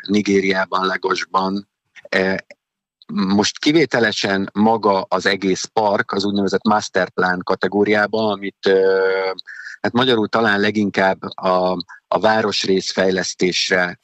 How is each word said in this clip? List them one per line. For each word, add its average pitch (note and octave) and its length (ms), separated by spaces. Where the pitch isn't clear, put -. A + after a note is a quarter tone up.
Nigériában, F#2+ 760
Lagosban. F#2+ 840
E, F#2+ 360
most G2+ 460
kivételesen A2+ 920
maga G#2 560
az F#2 160
egész F#2+ 380
park G#2 480
az G2 140
úgynevezett G2 380
masterplan F2+ 800
kategóriába, G#2 880
amit, G2 340
ö, F#2+ 340
hát G#2 100
magyarul A#2+ 360
talán A2 320
leginkább G2+ 640
a, F#2 540
a - 120
városrész G2+ 720
fejlesztésre F#2 1120